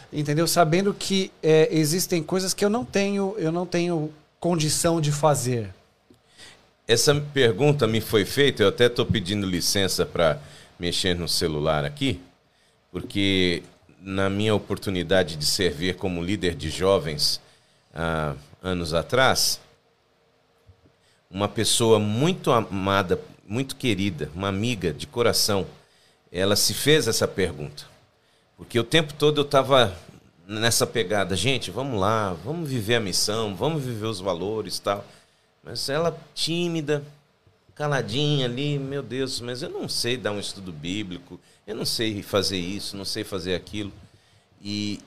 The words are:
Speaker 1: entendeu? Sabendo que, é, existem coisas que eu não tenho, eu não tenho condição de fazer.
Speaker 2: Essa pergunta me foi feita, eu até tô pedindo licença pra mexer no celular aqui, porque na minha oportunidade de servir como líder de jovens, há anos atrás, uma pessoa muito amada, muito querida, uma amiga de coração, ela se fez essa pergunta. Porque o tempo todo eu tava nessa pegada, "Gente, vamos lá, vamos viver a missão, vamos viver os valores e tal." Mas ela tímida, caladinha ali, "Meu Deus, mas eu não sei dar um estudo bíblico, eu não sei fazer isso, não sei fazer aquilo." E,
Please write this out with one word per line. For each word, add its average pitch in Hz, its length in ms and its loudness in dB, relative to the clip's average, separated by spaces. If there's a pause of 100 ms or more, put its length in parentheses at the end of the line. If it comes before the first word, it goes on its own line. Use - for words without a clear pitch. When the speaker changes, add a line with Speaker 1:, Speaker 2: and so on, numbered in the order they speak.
(120)
Speaker 1:
entendeu? 147 360 0
Sabendo 175 460 4
que, 190 380 -2 (100)
é, 156 300 6
existem 160 500 2
coisas 185 320 -2
que - 120 0
eu 208 40 4
não 240 140 0
tenho, 196 540 0
eu 160 140 0
não 175 140 -2
tenho 170 460 0 (280)
condição 165 600 2
de 147 120 2
fazer. 120 600 2 (1120)
Speaker 2:
Essa 120 280 4
pergunta 139 720 4
me 110 160 2
foi 107 240 2
feita, 135 380 2
eu 98 60 8
até 120 200 4
tô 123 160 0
pedindo 101 420 0
licença 90 580 0
pra 80 320 2 (420)
mexer 87 360 0
no 85 120 -4
celular 78 580 0
aqui, 113 360 -4 (680)
porque 92 720 0 (360)
na 95 300 -2
minha 104 260 0
oportunidade 92 800 0
de 76 100 -6
servir 85 500 0
como 87 280 -4
líder 90 320 -2
de 78 140 -6
jovens, 82 720 0 (520)
há 80 420 -2 (280)
anos 87 300 -4
atrás, 101 640 2 (1700)
uma 101 200 -2
pessoa 113 500 4
muito 131 520 0
amada, 98 680 2 (260)
muito 131 300 -6
querida, 92 580 -2
uma 95 140 -4
amiga 98 460 -2
de - 120 -12
coração, 101 600 0 (640)
ela 98 240 2
se - 180 2
fez 143 340 4
essa 107 200 2
pergunta. 73 560 -4 (720)
Porque - 240 -2
o 113 40 4
tempo 156 300 2
todo 147 280 2
eu 139 40 -2
tava 127 480 4 (540)
nessa 110 400 2
pegada, 98 480 0
"Gente, 117 340 0
vamos 117 300 -4
lá, 104 340 2 (120)
vamos 156 240 -6
viver 117 260 0
a 113 60 2
missão, 101 540 -2
vamos 139 280 -2
viver 113 220 -6
os 107 160 -6
valores 95 560 -4
e - 40 -14
tal." 101 240 -4 (580)
Mas - 260 -8
ela 160 280 -2 (160)
tímida, 160 680 -2 (720)
caladinha 143 720 0
ali, 139 340 -2
"Meu 135 240 -6
Deus, 131 380 -6
mas 123 200 -8
eu 180 80 -8
não 359 200 -8
sei 120 260 -2
dar 104 160 -4
um 104 80 -4
estudo 92 320 -10
bíblico, 87 680 -8 (280)
eu 208 80 -10
não - 100 -6
sei 110 380 -2
fazer 98 340 0
isso, 92 380 -6
não 98 80 -10
sei 107 220 -6
fazer 92 280 -6
aquilo." 98 380 -6 (680)
E, 104 460 -6